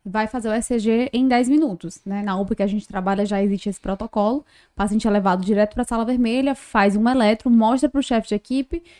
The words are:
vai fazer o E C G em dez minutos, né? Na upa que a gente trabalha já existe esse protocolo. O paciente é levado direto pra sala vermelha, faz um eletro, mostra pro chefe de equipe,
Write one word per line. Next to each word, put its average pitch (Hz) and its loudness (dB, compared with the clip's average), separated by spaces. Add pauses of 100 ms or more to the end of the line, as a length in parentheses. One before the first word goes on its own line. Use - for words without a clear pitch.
vai 214 -4
fazer 226 -6
o 214 -2
E 233 -2
C 240 -2
G 226 0
em 254 2
dez 247 2
minutos, 262 -2
né? 196 -4
Na 196 -2
upa 196 -2
que 202 -2
a 202 2
gente 202 -4
trabalha 196 -2
já 196 -2
existe 202 -2
esse 190 -8
protocolo. 214 -2
O - -20
paciente 208 0
é 214 2
levado 190 2
direto 208 2
pra 240 -2
sala 226 -4
vermelha, 254 0
faz 202 2
um 220 2
eletro, 233 2
mostra 233 4
pro 277 -2
chefe 226 -2
de 214 -2
equipe, 269 -6 (160)